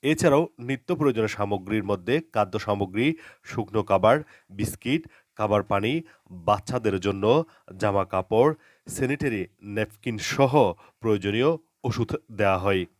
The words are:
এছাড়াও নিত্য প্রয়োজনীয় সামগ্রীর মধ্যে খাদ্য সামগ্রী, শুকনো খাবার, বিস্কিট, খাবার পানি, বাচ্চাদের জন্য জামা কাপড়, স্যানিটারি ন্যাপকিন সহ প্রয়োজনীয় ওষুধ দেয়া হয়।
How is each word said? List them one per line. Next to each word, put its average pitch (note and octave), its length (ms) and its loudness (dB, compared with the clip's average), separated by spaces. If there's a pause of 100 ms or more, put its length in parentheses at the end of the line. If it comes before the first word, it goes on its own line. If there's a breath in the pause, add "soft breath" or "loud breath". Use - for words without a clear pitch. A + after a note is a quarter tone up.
এছাড়াও D#3 460 4 (100)
নিত্য C3 380 -6
প্রয়োজনীয় A#2 320 0
সামগ্রীর G2+ 560 -2
মধ্যে G2+ 360 -2 (120)
খাদ্য G#2 260 -2
সামগ্রী, G#2 560 -2 (300 loud breath)
শুকনো G#2+ 380 -4
খাবার, G#2 360 4 (320 soft breath)
বিস্কিট, A2 580 -6 (280 soft breath)
খাবার G#2 260 2
পানি, A2 400 -2 (280 soft breath)
বাচ্চাদের G2+ 720 -2
জন্য G2+ 440 2 (340 soft breath)
জামা G2 260 0
কাপড়, A2 500 2 (340 soft breath)
স্যানিটারি B2 580 -4 (180)
ন্যাপকিন G#2+ 540 -6
সহ B2+ 540 2 (280 soft breath)
প্রয়োজনীয় G#2+ 460 0 (380)
ওষুধ A#2+ 320 -4 (160)
দেয়া G2 260 2
হয়। F#2+ 280 0 (140)